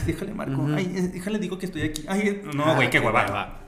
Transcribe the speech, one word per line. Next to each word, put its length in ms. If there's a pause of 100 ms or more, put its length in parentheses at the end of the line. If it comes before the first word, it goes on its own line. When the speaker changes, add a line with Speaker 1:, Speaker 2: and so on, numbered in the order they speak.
Speaker 1:
déjale 260
marco, 300
Speaker 2:
Ujú. 100
Speaker 1:
ay, 220
eh, 60 (120)
déjale 240
digo 220
que 80
estoy 160
aquí, 240
ay, 160
eh, 200 (120)
no, 100
Speaker 2:
Ah, 100
Speaker 1:
güey, 140
qué 100
Speaker 2:
qué 60
Speaker 1:
hueva. 200
Speaker 2:
hueva. 420